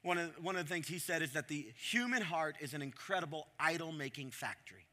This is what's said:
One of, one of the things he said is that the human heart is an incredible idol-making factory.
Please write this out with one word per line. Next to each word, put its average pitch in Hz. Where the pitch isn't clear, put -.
One 175
of, 170
one 185
of 170
the 180
things 165
he 170
said 160
is 147
that 151
the 147
human 240
heart 160
is 143
an 147
incredible 156
idol-making 151
factory. 98